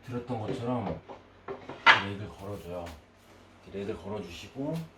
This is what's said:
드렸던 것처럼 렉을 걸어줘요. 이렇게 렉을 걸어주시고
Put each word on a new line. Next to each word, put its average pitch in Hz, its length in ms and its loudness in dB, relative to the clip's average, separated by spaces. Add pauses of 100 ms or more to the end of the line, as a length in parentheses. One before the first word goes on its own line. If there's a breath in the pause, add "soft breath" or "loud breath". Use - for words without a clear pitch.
드렸던 120 340 -2
것처럼 107 580 2 (840)
렉을 98 460 8
걸어줘요. 90 560 -4 (760)
이렇게 92 160 -4
렉을 101 220 0
걸어주시고 104 720 -2 (240)